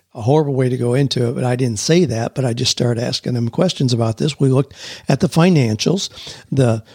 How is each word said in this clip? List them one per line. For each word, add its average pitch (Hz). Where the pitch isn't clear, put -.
a 120
horrible 143
way 127
to 123
go 123
into 127
it, 120
but 127
I 127
didn't 120
say 175
that, 113
but 131
I 123
just 127
started 120
asking 123
them 117
questions 147
about 113
this. 147
We 135
looked 135
at 143
the -
financials. 156
The 117